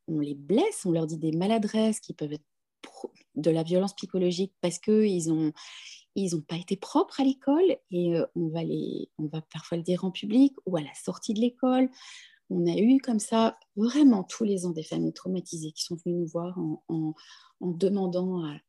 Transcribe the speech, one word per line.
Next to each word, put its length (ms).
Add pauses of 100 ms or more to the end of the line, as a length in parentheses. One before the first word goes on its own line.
on 120
les 140
blesse, 500
on 60
leur 160
dit 100
des 160
maladresses 680
qui 120
peuvent 220
être 100 (380)
pro-, 320 (200)
de 160
la 120
violence 320
psychologique 680
parce 180
qu'ils 540
ont, 220 (640)
ils 200
ont 60
pas 140
été 200
propres 460
à 20
l'école 540 (120)
et, 240
euh, 200
on 140
va 140
les, 540
on 100
va 140
parfois 380
le 60
dire 200
en 60
public 440 (120)
ou 100
à 60
la 200
sortie 300
de 80
l'école. » 480 (640)
On 160
a 100
eu 220
comme 220
ça 380 (160)
vraiment 480
tous 220
les 220
ans 40
des 120
familles 320
traumatisées 580
qui 100
sont 220
venues 140
nous 80
voir 320
en, 300
en, 260 (460)
en 100
demandant 720
à, 140 (100)